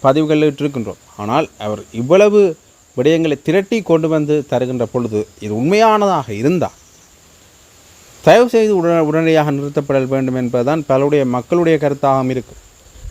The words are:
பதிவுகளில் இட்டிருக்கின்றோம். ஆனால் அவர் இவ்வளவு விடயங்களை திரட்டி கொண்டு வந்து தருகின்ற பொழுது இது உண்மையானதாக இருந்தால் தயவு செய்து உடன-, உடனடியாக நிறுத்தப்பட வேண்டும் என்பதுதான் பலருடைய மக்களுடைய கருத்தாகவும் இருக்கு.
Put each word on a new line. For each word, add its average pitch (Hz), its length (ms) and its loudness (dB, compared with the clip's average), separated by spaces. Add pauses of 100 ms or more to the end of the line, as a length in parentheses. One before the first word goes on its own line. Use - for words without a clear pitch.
பதிவுகளில் 151 520 2
இட்டிருக்கின்றோம். 139 440 -6 (200)
ஆனால் 113 320 -2 (100)
அவர் 107 240 -8 (100)
இவ்வளவு 190 640 2 (400)
விடயங்களை 156 460 0
திரட்டி 196 400 -2
கொண்டு 165 260 0
வந்து 151 400 -2
தருகின்ற 123 380 -4
பொழுது 110 400 -4 (140)
இது 104 140 -8
உண்மையானதாக 196 760 0
இருந்தால் 120 420 -2 (1500)
தயவு 226 260 6
செய்து 220 280 2
உடன-, 170 260 2
உடனடியாக 156 480 2
நிறுத்தப்பட 139 560 -2
வேண்டும் 131 280 -2
என்பதுதான் 127 520 -2
பலருடைய 139 380 2
மக்களுடைய 156 540 0
கருத்தாகவும் 139 520 0
இருக்கு. 127 240 -8 (560)